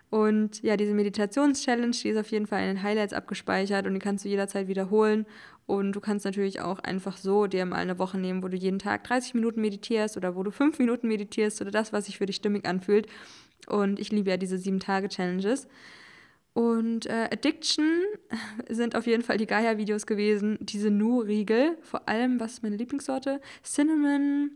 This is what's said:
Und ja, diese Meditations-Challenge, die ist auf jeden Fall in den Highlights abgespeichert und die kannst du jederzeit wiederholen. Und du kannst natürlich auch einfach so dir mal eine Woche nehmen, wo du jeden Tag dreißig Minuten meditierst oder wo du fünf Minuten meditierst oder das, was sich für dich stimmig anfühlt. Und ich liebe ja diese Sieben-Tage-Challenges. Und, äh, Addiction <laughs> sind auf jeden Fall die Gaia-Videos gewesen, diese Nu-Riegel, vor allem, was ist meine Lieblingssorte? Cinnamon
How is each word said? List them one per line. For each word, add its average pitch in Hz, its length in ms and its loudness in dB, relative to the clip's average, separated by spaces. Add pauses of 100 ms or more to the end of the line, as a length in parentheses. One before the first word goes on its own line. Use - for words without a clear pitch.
(100)
Und 214 520 2
ja, 220 140 2
diese 208 160 0
Meditations-Challenge, 233 1080 2
die 208 80 0
ist 214 80 0
auf 208 120 -4
jeden 214 160 0
Fall 196 140 -2
in 190 160 0
den 190 60 -4
Highlights 208 320 0
abgespeichert 196 720 -2
und 190 80 0
die 190 40 -2
kannst 202 280 -4
du - 20 -4
jederzeit 196 400 -2
wiederholen. 214 560 4 (400)
Und 196 280 0
du 202 80 -6
kannst 208 260 -2
natürlich 196 340 -2
auch 185 200 -4
einfach 190 360 -4
so 202 300 4
dir 185 180 0
mal 180 120 -2
eine 180 220 -2
Woche 185 200 -2
nehmen, 185 240 -2
wo 185 60 -6
du 185 100 -2
jeden 190 200 0
Tag 208 260 -2
dreißig 254 280 -2
Minuten 226 300 0
meditierst 214 560 -2
oder 180 180 -2
wo 190 60 -2
du 202 80 -2
fünf 285 280 2
Minuten 247 300 2
meditierst 214 540 0
oder 196 80 -4
das, 214 240 0
was 208 100 0
sich 202 140 -12
für 202 80 0
dich 196 100 -4
stimmig 202 300 -2
anfühlt. 202 400 2 (640)
Und 202 300 0
ich - 140 -6
liebe 208 160 2
ja 185 80 2
diese 185 220 -2
Sieben-Tage-Challenges. 190 1080 -2 (840)
Und, 226 540 0
äh, 226 260 -2
Addiction 320 680 2 (260)
<laughs> 220 400 -8
sind 233 280 -2
auf 226 100 -2
jeden 233 160 2
Fall - 160 0
die 220 80 0
Gaia-Videos 214 600 0
gewesen, 208 540 0
diese 208 300 -2
Nu-Riegel, 220 920 2
vor - 260 -8
allem, 240 320 2
was 226 160 -6
ist - 80 -12
meine 208 140 -2
Lieblingssorte? 277 640 -4 (240)
Cinnamon 285 920 2